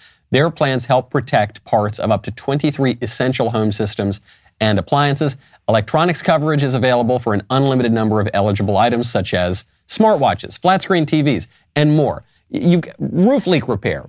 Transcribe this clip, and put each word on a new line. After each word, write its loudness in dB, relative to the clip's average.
Their 4
plans -2
help 0
protect -2
parts 0
of -2
up 0
to -8
twenty-three -2
essential -2
home 0
systems -4
and 2
appliances. 0
Electronics 0
coverage 0
is 0
available 2
for -2
an -2
unlimited 2
number 0
of -2
eligible 0
items, 0
such -4
as -2
smartwatches, 0
flat 0
screen 0
T 0
Vs, -2
and 4
more. 0
You've 2
got -14
roof 0
leak 0
repair, -4